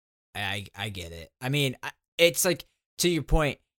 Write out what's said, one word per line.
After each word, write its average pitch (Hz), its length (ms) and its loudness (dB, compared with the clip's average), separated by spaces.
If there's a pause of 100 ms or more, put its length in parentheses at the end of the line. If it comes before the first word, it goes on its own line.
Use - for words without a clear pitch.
(360)
I, 101 320 -6 (100)
I 107 120 -8
get 85 220 -12
it. 82 200 -16 (100)
I 127 80 -4
mean, 139 340 0
I, - 80 -10 (260)
it's 170 280 4
like, 175 200 0 (340)
to 180 100 2
your 160 140 0
point, 156 340 2 (220)